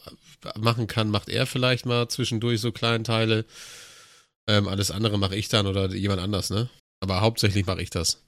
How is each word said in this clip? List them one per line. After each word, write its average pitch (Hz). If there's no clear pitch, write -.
machen 113
kann, 107
macht 104
er 123
vielleicht 127
mal 120
zwischendurch 117
so 117
Kleinteile. 113
Ähm, 104
alles 98
andere 104
mach 95
ich 101
dann 104
oder 95
jemand 98
anders, 95
ne? 113
Aber 95
hauptsächlich 101
mach 92
ich 87
das. -